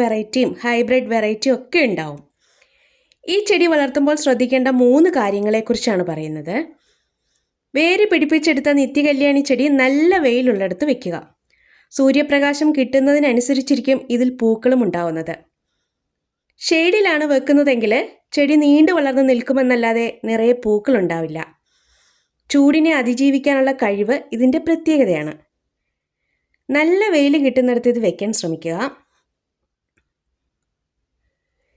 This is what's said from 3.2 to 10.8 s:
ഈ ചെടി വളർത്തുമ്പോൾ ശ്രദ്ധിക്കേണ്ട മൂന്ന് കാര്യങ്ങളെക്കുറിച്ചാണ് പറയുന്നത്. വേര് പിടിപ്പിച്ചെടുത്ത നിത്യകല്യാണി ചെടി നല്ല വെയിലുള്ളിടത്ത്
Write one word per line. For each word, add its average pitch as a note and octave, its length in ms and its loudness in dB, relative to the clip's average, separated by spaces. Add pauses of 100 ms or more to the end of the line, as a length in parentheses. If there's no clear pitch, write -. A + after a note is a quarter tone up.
ഈ - 20 0 (140)
ചെടി F4 240 2
വളർത്തുമ്പോൾ D4 500 0
ശ്രദ്ധിക്കേണ്ട B3+ 460 0 (140)
മൂന്ന് C#4+ 260 6 (100)
കാര്യങ്ങളെക്കുറിച്ചാണ് G#3 880 -2
പറയുന്നത്. D#3 460 -8 (1200)
വേര് F4+ 340 2
പിടിപ്പിച്ചെടുത്ത D4+ 580 0 (100)
നിത്യകല്യാണി C#4+ 680 0
ചെടി C4 180 0 (160)
നല്ല D4+ 420 2
വെയിലുള്ളിടത്ത് A#3 680 0